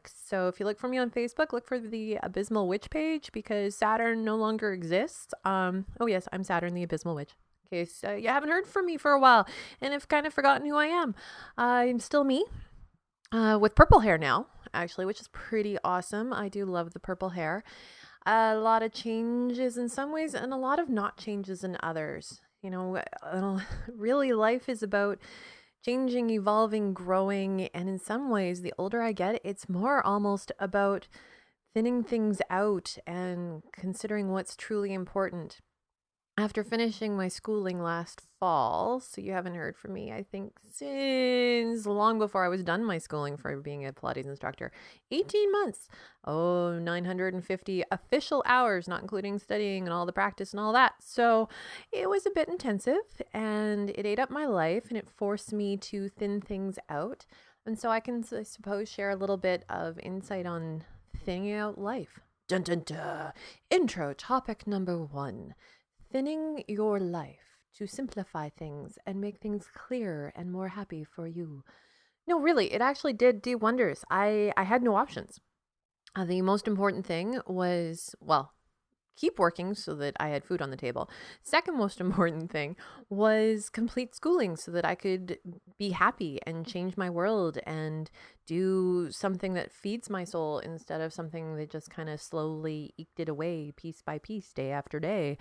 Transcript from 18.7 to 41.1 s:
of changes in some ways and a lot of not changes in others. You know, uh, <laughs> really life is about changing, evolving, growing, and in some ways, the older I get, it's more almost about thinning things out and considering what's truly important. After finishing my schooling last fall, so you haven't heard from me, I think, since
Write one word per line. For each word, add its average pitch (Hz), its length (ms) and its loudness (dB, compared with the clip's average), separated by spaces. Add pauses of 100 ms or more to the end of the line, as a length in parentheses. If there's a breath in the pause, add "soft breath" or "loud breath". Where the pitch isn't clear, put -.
of 220 80 -2
changes 240 840 0
in 247 100 -2
some 277 240 -4
ways 311 220 -2
and 262 180 -4
a 269 60 -2
lot 262 220 2
of 320 100 0
not 208 280 0
changes 190 460 -6
in 185 180 -4
others. 156 600 -6 (200)
You 190 100 -8
know, 185 300 -2 (220)
uh, 190 360 -2 (160)
<laughs> 240 200 -10
really 247 380 2
life 220 340 4
is 233 160 -4
about 202 340 2 (680 loud breath)
changing, 247 460 2
evolving, 214 640 2
growing, 190 760 2
and 175 200 -6
in 190 120 -4
some 254 300 -4
ways, 180 320 0
the 180 160 -6
older 208 240 -2
I 226 120 0
get, 196 320 0
it's 196 240 -6
more 226 360 2
almost 202 540 0
about 196 480 2 (680 loud breath)
thinning 240 300 2
things 220 460 2
out 190 480 0 (100)
and 175 640 -6
considering 208 580 -4
what's 190 280 -4
truly 202 360 -2
important. 185 680 -4 (760)
After 214 260 0
finishing 220 540 0
my 190 100 0
schooling 185 560 -2
last 170 380 -4 (180)
fall, 165 640 2
so - 180 -14
you 190 140 -6
haven't 180 200 -4
heard 165 240 -6
from 202 160 -12
me, 208 200 -8
I 208 100 -8
think, 196 300 -12 (180)
since 247 1120 2